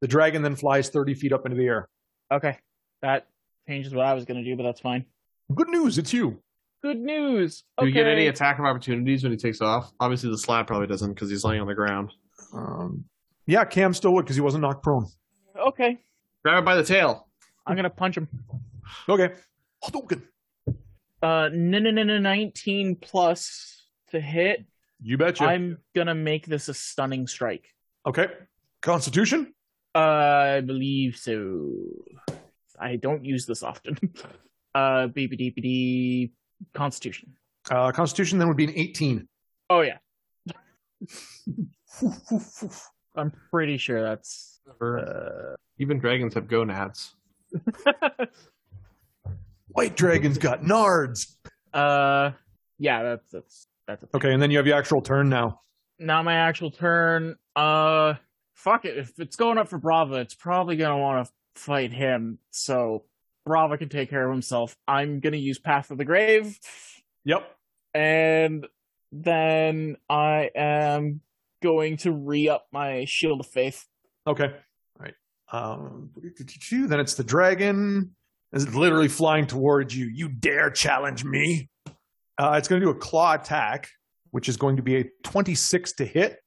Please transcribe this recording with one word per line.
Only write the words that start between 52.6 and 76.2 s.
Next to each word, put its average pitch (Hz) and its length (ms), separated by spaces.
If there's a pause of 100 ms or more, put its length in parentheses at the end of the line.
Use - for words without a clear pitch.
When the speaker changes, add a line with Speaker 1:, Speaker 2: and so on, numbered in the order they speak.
Speaker 2:
yeah, 127 260
that's, 120 280
that's - 360 (200)
that's 104 160
a - 40
thing. - 140
Speaker 1:
Okay, 135 120
and 131 80
then 147 100
you 147 60
have 139 100
your 147 100
actual 139 240
turn 139 280
now. 117 320 (380)
Speaker 2:
Now 160 240
my 165 120
actual 165 360
turn. 165 640 (200)
Uh, 156 600 (380)
fuck 220 320
it. 135 120
If 131 220
it's 160 160
going 233 220
up 214 120
for 175 100
Brava, 160 360
it's 123 200
probably 175 400
gonna 151 240
wanna 135 260 (300)
fight 135 380
him. 123 460 (120)
So 117 540 (400)
Brava 156 320
can 151 120
take 139 200
care 135 180
of 131 60
himself. 120 420 (120)
I'm 139 320
gonna 151 180
use 135 220
Path 143 320
of 131 60
the 139 80
Grave. 214 540 (640)
Speaker 1:
Yep. 156 180 (500)
Speaker 2:
And 156 760 (440)
then 156 840 (140)
I 151 460
am 147 640 (420)
going 156 340
to 175 140
re-up 147 600
my 139 360
Shield 151 320
of 127 80
Faith. 131 380 (420)
Speaker 1:
Okay. 143 200
All 139 40 (480)
right. - 140 (380)
Um, 117 580 (600)